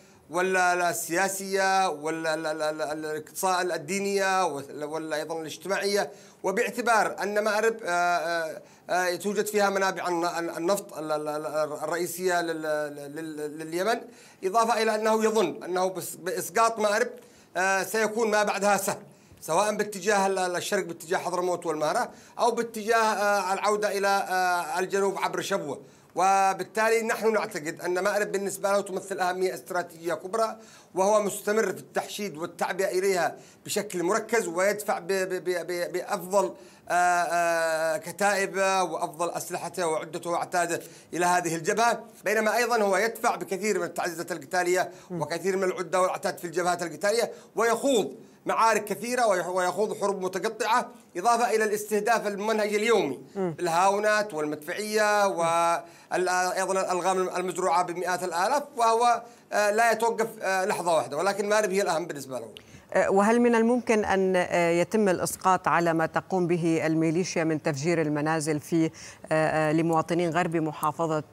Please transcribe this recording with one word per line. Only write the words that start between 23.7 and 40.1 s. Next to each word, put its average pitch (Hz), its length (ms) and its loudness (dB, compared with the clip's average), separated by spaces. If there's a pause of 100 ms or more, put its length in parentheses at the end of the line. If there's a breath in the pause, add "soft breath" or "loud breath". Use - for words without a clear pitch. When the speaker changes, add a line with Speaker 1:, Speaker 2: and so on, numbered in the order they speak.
Speaker 1:
إلى، 196 100 0
آه، 180 720 0
الجنوب 190 380 0
عبر 175 240 -4
شبوة. 156 400 -4 (340 loud breath)
وبالتالي 190 840 2
نحن 220 320 0
نعتقد 160 480 -2
أن 180 180 0
مأرب 196 320 0
بالنسبة 196 400 -2
له 202 100 2
تمثل 190 380 -6
أهمية 185 340 0
استراتيجية 170 600 -6
كبرى، 214 440 -2 (380 loud breath)
وهو 208 260 4
مستمر 202 520 0
في 135 60 -10
التحشيد - 580 -6
والتعبئة 180 600 -2
إليها 180 360 0 (300 loud breath)
بشكل 180 380 -4
مركز، 220 440 2
ويدفع 196 520 0
ب-، 175 80 -16
ب-، 185 360 -2
ب-، 170 240 -2
ب-، 175 260 -4
بأفضل، 180 600 -2 (360 loud breath)
آه، 170 40 -2
آه، 165 1040 2
كتائبه 190 840 0
وأفضل 165 460 -4
أسلحته 165 580 -6
وعدته 160 420 -4